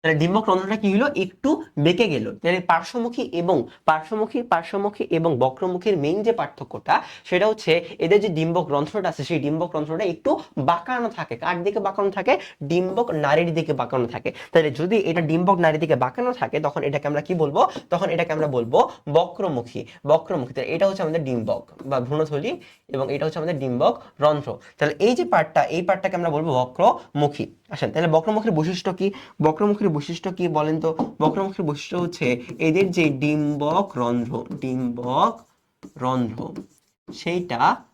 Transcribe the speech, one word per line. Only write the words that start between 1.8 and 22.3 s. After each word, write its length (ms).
গেল। 180
তাহলে 180
পার্শ্বমুখী 640
এবং 360
পার্শ্বমুখী, 580
পার্শ্বমুখী 600
এবং 340
বক্রমুখীর 600
মেইন 260
যে 100
পার্থক্যটা, 680
সেটা 240
হচ্ছে 240
এদের 220
যে 80
ডিম্বক 420
রন্ধ্রটা 380
আছে, 140
সেই 160
ডিম্বক 360
রন্ধ্রটা 280
একটু 280
বাঁকানো 520
থাকে। 280
কার 260
দিকে 160
বাঁকানো 320
থাকে? 220
ডিম্বক 480
নারীর 420
দিকে 200
বাঁকানো 340
থাকে। 220
তাহলে 200
যদি 260
এটা 240
ডিম্বক 380
নারীর 200
দিকে 160
বাঁকানো 380
থাকে, 260
তখন 240
এটাকে 240
আমরা 140
কি 120
বলবো? 280
তখন 200
এটাকে 240
আমরা 140
বলবো 420
বক্রমুখী, 760
বক্রমুখী। 460
তাহলে 220
এটা 120
হচ্ছে 160
আমাদের 200
ডিম্বক 400
বা 140
ভ্রূণথলি 520